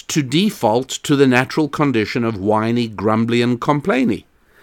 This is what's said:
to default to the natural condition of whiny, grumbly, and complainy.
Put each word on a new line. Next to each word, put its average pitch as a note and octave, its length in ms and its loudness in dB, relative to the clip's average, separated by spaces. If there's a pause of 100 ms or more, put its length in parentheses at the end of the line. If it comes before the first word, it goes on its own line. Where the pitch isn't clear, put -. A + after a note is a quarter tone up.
to D#3 120 0
default B2+ 680 0
to - 260 -2
the C#3 120 6
natural C3 400 2
condition A#2+ 560 0
of A2+ 160 -2
whiny, A2 480 0
grumbly, A2 540 0
and A#2+ 180 0
complainy. D3+ 640 -2 (380)